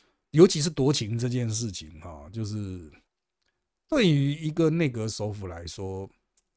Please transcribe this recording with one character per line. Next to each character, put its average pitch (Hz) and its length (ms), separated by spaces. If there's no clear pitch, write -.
尤 165 160
其 156 160
是 170 80
夺 139 200
情 117 280
这 123 100
件 120 220
事 110 200
情 80 300
哈， 78 320
就 110 140
是 92 440
对 240 220
于 143 240
一 156 160
个 160 200
内 165 180
阁 113 180
首 104 240
辅 101 160
来 85 200
说， 95 420